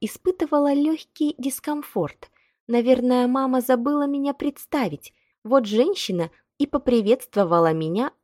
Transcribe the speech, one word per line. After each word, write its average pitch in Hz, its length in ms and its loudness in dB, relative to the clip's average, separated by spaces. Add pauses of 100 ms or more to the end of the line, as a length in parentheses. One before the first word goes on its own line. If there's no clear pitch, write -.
испытывала 294 720 0
лёгкий 294 640 -2
дискомфорт. 269 920 -6 (360)
Наверное, 247 600 2
мама 262 340 -2
забыла 269 460 0
меня 277 280 -4
представить. 269 800 -6 (320)
Вот 233 220 2
женщина 214 640 0 (280)
и 277 80 0
поприветствовала 202 1080 2
меня, 165 400 -2 (120)